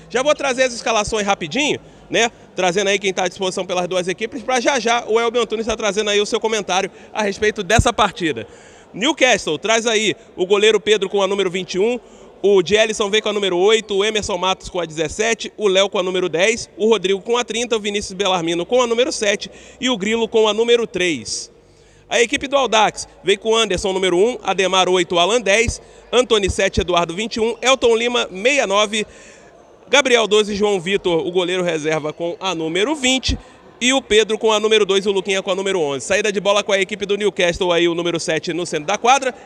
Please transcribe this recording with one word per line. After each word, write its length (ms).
Já 140
vou 140
trazer 260
as 100
escalações 540
rapidinho, 540
né? 220
Trazendo 340
aí 100
quem 140
tá 120
à 40
disposição 380
pelas 220
duas 180
equipes, 340
pra 200
já 180
já 280
o 120
Elber 240
Antunes 240
tá 100
trazendo 340
aí 100
o 60
seu 120
comentário 540
a 100
respeito 420
dessa 280
partida. 540
Newcastle 640
traz 260
aí 300
o 100
goleiro 320
Pedro 300
com 120
a 60
número 240
vinte 240
e 60
um, 180
o 220
Dielison 480
vem 100
com 100
a 20
número 260
oito, 380
o 80
Emerson 340
Matos 300
com 100
a 80
dezessete, 720
o 100
Léo 240
com 80
a 60
número 240
dez, 480
o 100
Rodrigo 340
com 160
a 60
trinta, 340
o 40
Vinícius 360
Bellarmino 480
com 160
a 60
número 240
sete 400
e 100
o 80
Grilo 300
com 180
a 80
número 320
três. 640
A 140
equipe 240
do 100
Audax 520
vem 120
com 200
Anderson, 360
número 240
um, 280
Ademar, 440
oito, 300
Alan, 220
dez, 420
Anthony, 360
sete, 320
Eduardo, 320
vinte 240
e 40
um, 200
Elton 360
Lima, 340
meia 340
nove, 400
Gabriel, 400
doze, 260
João 260
Vitor, 460
o 60
goleiro 320
reserva, 480
com 260
a 160
número 400
vinte, 420
e 120
o 80
Pedro 380
com 140
a 80
número 260
dois, 180
o 60
Luquinha 320
com 80
a 60
número 240
onze. 260
Saída 240
de 100
bola 220
com 80
a 80
equipe 260
do 120
Newcastle 560
aí, 160
o 60
número 260
sete 320
no 120
centro 220
da 100
quadra, 380